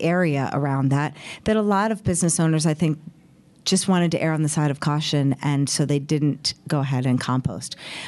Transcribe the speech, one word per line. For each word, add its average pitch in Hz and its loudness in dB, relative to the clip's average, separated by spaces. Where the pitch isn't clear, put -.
area 160 0
around 139 0
that, 143 0
that 214 2
a 220 2
lot 208 2
of 202 -6
business 175 0
owners, 160 2
I 160 2
think, 156 0
just - 0
wanted 175 2
to 160 0
err 160 0
on 156 0
the 151 2
side 151 0
of 143 -4
caution, 147 0
and 143 0
so - 0
they 143 0
didn't 147 -2
go 147 0
ahead 135 0
and 127 2
compost. 123 -4